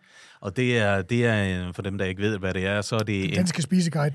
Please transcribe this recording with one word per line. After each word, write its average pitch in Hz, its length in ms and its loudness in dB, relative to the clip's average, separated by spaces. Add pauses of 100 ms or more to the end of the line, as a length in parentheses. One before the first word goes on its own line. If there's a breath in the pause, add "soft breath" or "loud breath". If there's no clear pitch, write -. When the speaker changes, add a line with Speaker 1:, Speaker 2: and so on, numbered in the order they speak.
(400 loud breath)
Speaker 1:
Og 101 160 -8
det 123 220 2
er, 101 240 4
det 120 240 0
er, 95 420 2
øh, 90 60 -10
for 113 80 -8
dem, 98 160 -4
der 98 60 -2
ikke 95 180 -4
ved, 104 160 2
hvad 92 160 -2
det 92 120 -2
er, 101 140 0
så 101 160 -4
er - 20 2
det 104 240 0
Speaker 2:
Den 92 80 0
Speaker 1:
en - 60 -2
Speaker 2:
danske 175 260 0
spiseguide 156 520 0